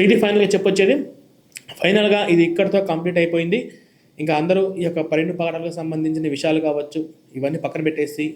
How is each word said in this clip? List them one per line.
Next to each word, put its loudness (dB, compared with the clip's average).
ఇది 6
ఫైనల్గా 4
చెప్పొచ్చేది. 4
ఫైనల్గా 2
ఇది 6
ఇక్కడితో 0
కంప్లీట్ -2
అయిపోయింది. 0
ఇంకా 0
అందరూ 2
ఈ -2
యొక్క -2
పన్నెండు 0
పాఠాలకు -4
సంబంధించిన -2
విషయాలు 0
కావచ్చు, -4
ఇవన్నీ -2
పక్కన -6
పెట్టేసి -4